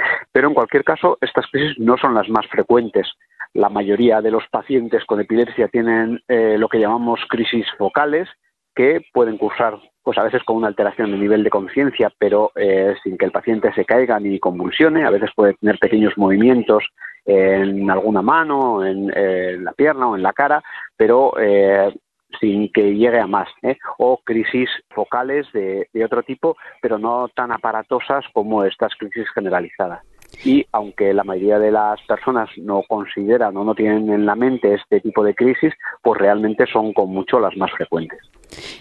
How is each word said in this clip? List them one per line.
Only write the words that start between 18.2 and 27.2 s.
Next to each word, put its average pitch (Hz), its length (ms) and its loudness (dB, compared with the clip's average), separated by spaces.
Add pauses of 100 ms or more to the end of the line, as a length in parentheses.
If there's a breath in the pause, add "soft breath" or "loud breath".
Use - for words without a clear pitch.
mano, 135 600 0
en, 98 300 -4
eh, 92 400 0
en 90 100 -10
la 85 80 -8
pierna 135 360 0
o 107 80 -2
en 92 60 -4
la 95 100 0
cara, 147 300 0 (340 loud breath)
pero, 117 440 4
eh, 98 520 4 (480)
sin 104 320 -2
que 101 240 2
llegue 117 240 2
a 101 80 -2
más, 98 200 -2 (140)
¿eh? 127 140 -2 (200 loud breath)
O 123 280 2
crisis 117 440 -2 (220)
focales 131 600 -4
de, 95 400 -4
de 113 120 -2
otro 117 200 -2
tipo, - 320 -4 (260 loud breath)
pero 110 160 -6
no 120 300 -4